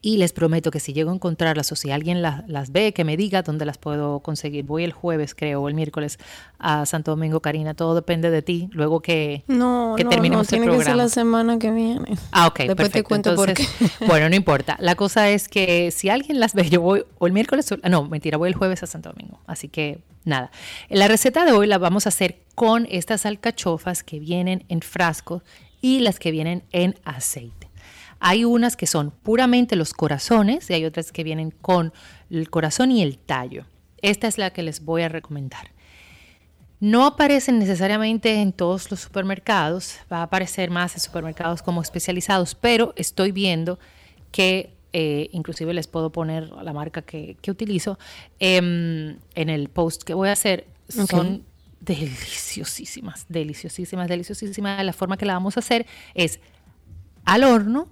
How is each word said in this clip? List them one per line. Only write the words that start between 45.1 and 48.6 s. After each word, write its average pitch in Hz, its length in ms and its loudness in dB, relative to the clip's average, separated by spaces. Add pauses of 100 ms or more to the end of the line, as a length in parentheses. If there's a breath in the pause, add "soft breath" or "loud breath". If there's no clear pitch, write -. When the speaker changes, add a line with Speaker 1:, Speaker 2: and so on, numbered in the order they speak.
Speaker 1:
inclusive 165 400 -6
les 165 140 -6
puedo 160 240 -4
poner 160 380 -6
la - 220 -14
marca 151 300 -10
que, 160 400 -16
que 196 100 -6
utilizo, 196 480 -4 (400 loud breath)
em, 170 800 0 (180)